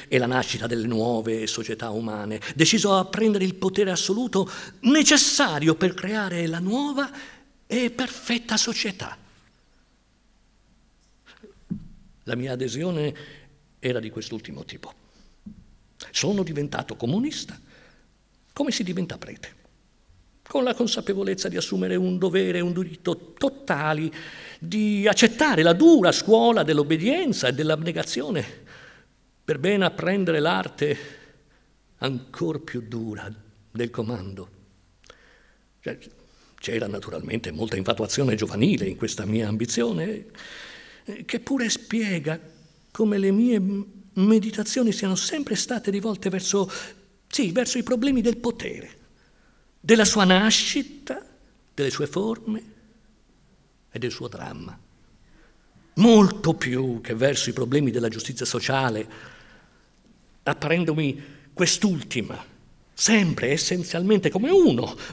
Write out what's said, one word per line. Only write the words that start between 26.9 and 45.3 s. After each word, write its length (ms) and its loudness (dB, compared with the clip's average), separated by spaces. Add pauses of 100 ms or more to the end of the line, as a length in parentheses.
e 40 2
dell'abnegazione, 920 -2 (1000)
per 140 -2
ben 240 2
apprendere 580 0
l'arte 560 -2 (1040)
ancor 640 -6
più 180 -10
dura 500 -10 (400)
del 200 -4
comando. 580 -8 (1300)
Cioè, 180 -12 (600)
c'era 280 -6
naturalmente 640 -8
molta 260 -6
infatuazione 600 0
giovanile 500 0
in 100 -6
questa 300 -4
mia 220 -2
ambizione, 760 -2 (800)
eh, 220 -14
che 140 -4
pure 280 -2
spiega 720 -4 (500)
come 280 0
le 120 2
mie 300 4
m-, 260 -2 (280)
meditazioni 800 2
siano 220 -2
sempre 400 -2